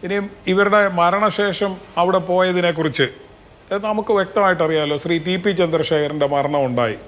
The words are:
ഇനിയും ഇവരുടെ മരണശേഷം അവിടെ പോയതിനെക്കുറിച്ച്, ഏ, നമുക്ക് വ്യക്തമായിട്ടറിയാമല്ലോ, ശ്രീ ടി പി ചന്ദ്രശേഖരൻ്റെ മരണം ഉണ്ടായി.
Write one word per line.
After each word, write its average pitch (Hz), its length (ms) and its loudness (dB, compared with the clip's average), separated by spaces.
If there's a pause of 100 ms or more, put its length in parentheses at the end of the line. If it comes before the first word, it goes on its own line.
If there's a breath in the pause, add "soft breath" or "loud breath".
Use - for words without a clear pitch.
ഇനിയും 202 200 -4 (280)
ഇവരുടെ 202 280 4 (180)
മരണശേഷം 196 720 0 (320)
അവിടെ 185 260 2
പോയതിനെക്കുറിച്ച്, 175 800 0 (640)
ഏ, 190 60 -2 (120)
നമുക്ക് 214 300 -2
വ്യക്തമായിട്ടറിയാമല്ലോ, 165 880 0
ശ്രീ 170 120 0 (100)
ടി 185 160 0
പി 202 180 0
ചന്ദ്രശേഖരൻ്റെ 151 720 0
മരണം 143 360 0
ഉണ്ടായി. 120 280 -2 (100)